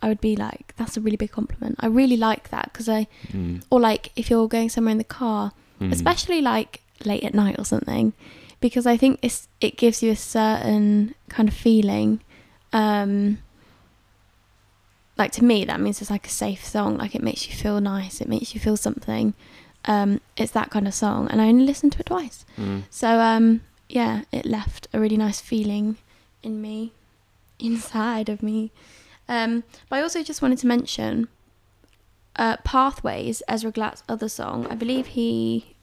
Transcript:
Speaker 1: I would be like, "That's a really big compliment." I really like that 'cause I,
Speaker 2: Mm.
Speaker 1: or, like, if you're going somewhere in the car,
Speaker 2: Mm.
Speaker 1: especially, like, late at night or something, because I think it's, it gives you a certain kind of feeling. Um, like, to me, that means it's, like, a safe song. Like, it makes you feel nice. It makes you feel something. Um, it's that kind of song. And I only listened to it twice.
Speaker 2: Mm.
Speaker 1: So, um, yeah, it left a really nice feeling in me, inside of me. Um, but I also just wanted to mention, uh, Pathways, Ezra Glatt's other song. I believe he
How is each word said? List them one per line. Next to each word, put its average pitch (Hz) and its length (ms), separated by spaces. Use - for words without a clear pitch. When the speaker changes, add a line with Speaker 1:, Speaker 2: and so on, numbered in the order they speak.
Speaker 1:
I 220 60
would 214 140
be 214 140
like, - 420
"That's 226 200
a 214 40
really 214 160
big 208 140
compliment." - 480
I 226 80
really 247 300
like 220 320
that - 240
'cause 220 160
I, 214 180
Speaker 2:
Mm. 175 380
Speaker 1:
or, 254 100
like, 226 360
if - 140
you're 226 180
going 226 220
somewhere 226 220
in 214 60
the 220 60
car, 214 480
Speaker 2:
Mm. 190 120
Speaker 1:
especially, 339 500
like, 226 400
late 208 180
at 208 100
night 202 260
or 202 60
something, - 480
because 240 280
I 240 100
think 262 240
it's, - 260
it - 160
gives 233 260
you 226 80
a 214 40
certain 214 1000
kind 220 180
of 208 80
feeling. 214 640
Um, 208 640
like, 202 160
to 220 100
me, 226 220
that - 140
means 202 220
it's, 202 100
like, 202 160
a - 40
safe 202 340
song. 208 320
Like, - 180
it - 80
makes - 240
you - 80
feel 208 260
nice. 196 400
It - 60
makes 226 260
you 220 60
feel 214 180
something. 220 560
Um, 202 360
it's 220 160
that 214 180
kind 202 180
of 196 60
song. - 360
And 214 120
I 220 60
only 247 180
listened 285 280
to - 60
it - 80
twice. 339 380
Speaker 2:
Mm. 196 320
Speaker 1:
So, 226 300
um, 226 420
yeah, 226 440
it - 140
left 214 460
a 220 80
really 214 180
nice 214 220
feeling 208 580
in 214 180
me, 214 320
inside 226 680
of 208 160
me. 220 280
Um, 233 340
but 262 100
I 285 40
also 330 220
just - 180
wanted 254 180
to 247 80
mention, 233 600
uh, 226 220
Pathways, - 880
Ezra 220 240
Glatt's 214 380
other 220 200
song. - 380
I - 80
believe 247 320
he 233 760